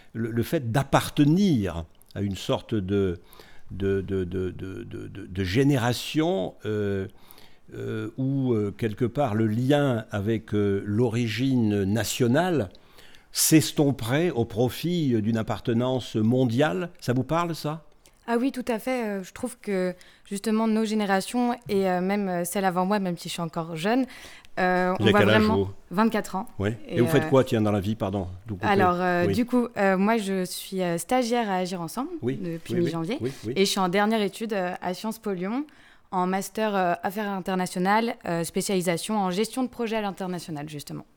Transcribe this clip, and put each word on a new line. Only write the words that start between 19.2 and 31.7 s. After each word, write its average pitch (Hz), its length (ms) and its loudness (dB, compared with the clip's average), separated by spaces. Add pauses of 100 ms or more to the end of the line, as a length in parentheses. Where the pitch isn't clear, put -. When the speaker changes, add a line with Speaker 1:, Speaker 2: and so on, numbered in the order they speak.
Speaker 2:
je 180 100 -14
trouve - 280 -8
que, 185 340 -2 (300)
justement, 214 420 -2
nos 220 180 2
générations 214 680 0 (160)
et, 196 200 2
euh, 180 120 2
même, 196 280 0
euh, 175 160 -2
celles 190 200 -2
avant 185 220 2
moi, 208 120 2
même 180 200 -2
si - 100 -12
je - 60 -6
suis 180 80 -6
encore 165 340 -6
jeune, 226 300 0 (520)
euh, 180 400 2
Speaker 1:
Vous 104 60 0
Speaker 2:
on - 0 -
Speaker 1:
avez - 60 6
Speaker 2:
voit 208 100 6
Speaker 1:
quel - 100 6
âge, 214 120 6
Speaker 2:
vraiment 214 220 4
Speaker 1:
vous ? 95 60 -6 (200)
Speaker 2:
vingt-quatre 214 440 0
ans. 190 120 -6 (120)
Speaker 1:
Oui. 202 120 0 (180)
Et - 80 -4
Speaker 2:
Et, - 60 4
Speaker 1:
vous 123 60 6
faites 139 160 4
Speaker 2:
euh, 156 40 -4
Speaker 1:
quoi, 135 160 6
tiens, 117 160 2
dans 104 120 4
la 104 80 2
vie, 104 140 -2
pardon, 101 280 -2 (240)
de - 40 -14
vous 101 60 -6
couper ? 87 100 -4
Speaker 2:
Alors, 190 340 4
euh, 180 260 2
Speaker 1:
Oui. 196 80 2
Speaker 2:
du 240 100 2
coup, 240 320 0
euh, 196 220 4
moi, 214 180 4
je 196 300 -2
suis, - 360 -8
euh, 175 140 0
stagiaire 240 540 0
à 190 60 0
Agir 185 260 -4